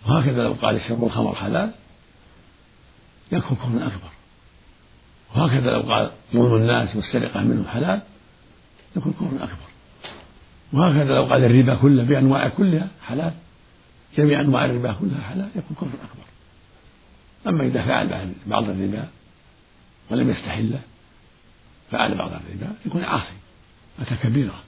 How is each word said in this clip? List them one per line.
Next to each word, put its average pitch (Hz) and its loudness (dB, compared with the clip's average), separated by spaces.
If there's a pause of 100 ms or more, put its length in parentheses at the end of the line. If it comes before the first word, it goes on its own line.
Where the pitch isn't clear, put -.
وهكذا 123 2
لو 113 0
قال: 110 0
"شرب 117 -4
الخمر 110 -2
حلال"، 165 -2 (1600)
يكفر - -2
كفر 120 -4
أكبر. - -6 (1300)
وهكذا 127 2
لو 113 0
قال: 110 -2 (220)
"ظلم 117 4
الناس 117 2
والسرقة 107 -4
منهم 110 0
حلال"، 180 -2 (920)
يكون 156 -2
كفر 135 -6
أكبر. - -12 (1040)
وهكذا 143 4
لو 135 4
قال: 127 4
"الربا 127 6
كله 131 6
بأنواعه 135 4
كلها 185 2 (200)
حلال"، 160 -4 (840)
جميع 147 4
أنواع 131 2
الربا 120 -2
كلها 127 -4
حلال، 185 -6
يكون - -8
كفر 131 -8
أكبر. - -20 (1200)
أما 160 0
إذا 123 0
فعل 95 -2 (120)
بعض 104 0
الربا 98 -4 (1040)
ولم 131 2
يستحله، 110 -4 (1120)
فعل - 0
بعض 90 -6
الربا، 92 -10 (120)
يكون 180 -4
عاصي، - -4 (680)
أتى 120 -6
كبيرة. 117 -2